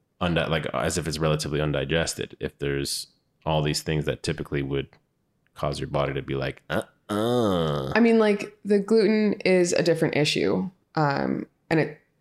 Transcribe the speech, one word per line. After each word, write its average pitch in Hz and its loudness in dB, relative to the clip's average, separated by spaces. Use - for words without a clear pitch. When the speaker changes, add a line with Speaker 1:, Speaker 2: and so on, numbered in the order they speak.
Speaker 1:
undi-, 85 0
like, 78 -2
as 78 -2
if 78 -4
it's 76 -4
relatively 76 0
undigested 73 -2
if - -8
there's 69 -4
all 78 0
these 76 0
things 78 -2
that - -4
typically 76 -4
would 67 -4
cause 73 -4
your 69 -6
body 69 -2
to 67 -6
be 67 -6
like, 67 -6
"Uh-uh." 104 0
Speaker 2:
I 214 4
mean, 226 6
like, 208 0
the 208 2
gluten 214 4
is 180 4
a - 2
different 160 2
issue. 151 0
Um, 139 0
and 160 2
it, - -2